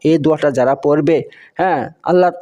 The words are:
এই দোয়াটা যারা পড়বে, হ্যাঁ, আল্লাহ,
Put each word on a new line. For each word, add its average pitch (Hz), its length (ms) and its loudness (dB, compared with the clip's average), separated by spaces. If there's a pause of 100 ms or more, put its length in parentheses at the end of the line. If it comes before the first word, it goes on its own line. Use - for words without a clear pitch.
এই 160 140 2
দোয়াটা 147 320 0
যারা 131 240 0
পড়বে, 147 480 0 (320)
হ্যাঁ, 165 360 -2 (120)
আল্লাহ, 180 280 2 (120)